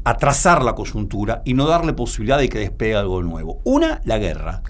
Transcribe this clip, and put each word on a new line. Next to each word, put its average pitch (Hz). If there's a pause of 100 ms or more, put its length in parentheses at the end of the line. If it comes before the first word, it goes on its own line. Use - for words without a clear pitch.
atrasar 139
la 110
coyuntura 104
y 127
no 139
darle 165
posibilidad 120
de 135
que 110
despegue 110
algo 92
nuevo. 80
Una, 311
la 110
guerra. 80